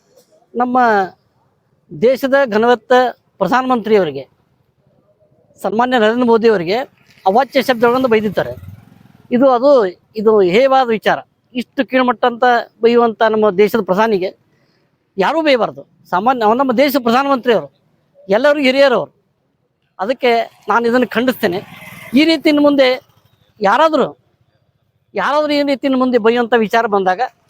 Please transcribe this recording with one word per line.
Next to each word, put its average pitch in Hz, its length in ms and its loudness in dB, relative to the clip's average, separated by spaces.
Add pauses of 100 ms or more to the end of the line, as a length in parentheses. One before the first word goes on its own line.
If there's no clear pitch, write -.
(540)
ನಮ್ಮ 247 240 -2 (1120)
ದೇಶದ 247 440 0 (100)
ಘನವತ್ತ 233 460 0 (460)
ಪ್ರಧಾನಮಂತ್ರಿಯವರಿಗೆ, 202 840 0 (1400)
ಸನ್ಮಾನ್ಯ 240 380 -2
ನರೇಂದ್ರ 226 260 0
ಮೋದಿಯವರಿಗೆ 214 520 0 (480)
ಅವಾಚ್ಯ 254 360 0
ಶಬ್ದಗಳನ್ನು 247 460 0
ಬೈದಿದ್ದಾರೆ. 202 460 -2 (800)
ಇದು, 247 180 2
ಅದು, 254 200 2 (460)
ಇದು 220 240 0
ಹೇಯವಾದ 262 480 2
ವಿಚಾರ. 196 320 -2 (360)
ಇಷ್ಟು - 300 -8
ಕೀಳ್ಮಟ್ಟ 254 400 -2
ಅಂತ 240 200 -2 (360)
ಬೈಯುವಂಥ 233 480 2
ನಮ್ಮ 214 160 0 (120)
ದೇಶದ 214 240 2
ಪ್ರಧಾನಿಗೆ 196 480 -2 (880)
ಯಾರೂ 214 240 -2
ಬೈಬಾರ್ದು. 214 400 -2 (280)
ಸಾಮಾನ್ಯ, 220 360 -2
ಅವ್ರು 220 120 2
ನಮ್ಮ 262 200 -2
ದೇಶದ 277 260 0
ಪ್ರಧಾನಮಂತ್ರಿಯವರು, 240 640 -2 (600)
ಎಲ್ಲರಿಗೂ 277 380 0
ಹಿರಿಯರವರು. 254 460 0 (880)
ಅದಕ್ಕೆ 240 320 -2 (360)
ನಾನು 220 200 0
ಇದನ್ನು 240 200 0
ಖಂಡಿಸ್ತೇನೆ. 220 520 -4 (540)
ಈ 269 120 4
ರೀತಿ 320 240 0
ಇನ್ನು 294 140 2
ಮುಂದೆ 277 240 2 (720)
ಯಾರಾದರೂ, 247 480 0 (1080)
ಯಾರಾದರೂ 285 400 -2
ಈ 285 100 0
ರೀತಿ 277 240 -4
ಇನ್ನು 262 120 0
ಮುಂದೆ 254 180 0
ಬೈಯುವಂಥ 233 400 0
ವಿಚಾರ 226 300 0
ಬಂದಾಗ 196 340 -2 (280)